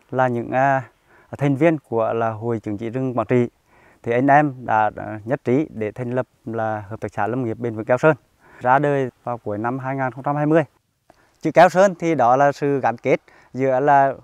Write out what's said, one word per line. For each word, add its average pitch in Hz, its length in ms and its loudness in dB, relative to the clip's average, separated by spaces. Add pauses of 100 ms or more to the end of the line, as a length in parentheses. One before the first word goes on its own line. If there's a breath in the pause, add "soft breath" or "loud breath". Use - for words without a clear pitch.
(100)
là 127 180 0
những, 117 220 -6
à, 135 320 0 (560 soft breath)
thành 143 180 0
viên 160 220 2
của 113 340 -4
là 113 180 -2
Hội 113 300 -6
Chứng 104 180 -6
chỉ 113 120 -8
rừng 131 280 -4
Quảng 110 80 0
Trị. 123 220 2 (540 soft breath)
Thì 117 100 -4
anh 127 140 2
em 143 280 4 (100)
đã, 110 320 0
à, 107 280 -12
nhất 131 200 -6
trí 131 300 0
để 107 160 -6
thành 120 200 -10
lập 127 160 -4 (200)
là 110 420 -6
Hợp 110 120 -12
tác 107 140 -6
xã 104 120 -2
Lâm 123 180 -2
nghiệp 113 140 -6
Bền 117 180 -6
vững 110 80 -8
Keo 123 140 0
Sơn, 160 180 2 (440 soft breath)
ra 123 180 4
đời 143 320 0 (140)
vào 120 140 -6
cuối 104 200 -8
năm 123 200 -6
hai 135 180 -8
nghìn 131 160 -4
không 131 120 -14
trăm 147 120 -2
hai 147 100 0
mươi. 156 160 4 (800 soft breath)
Chữ 160 80 -4
Keo 170 180 8
Sơn 185 300 2
thì 165 160 0
đó 127 220 4
là 143 160 4
sự 143 280 -2
gắn 117 160 -2
kết 147 240 0 (340 soft breath)
giữa 131 260 0
là 139 440 4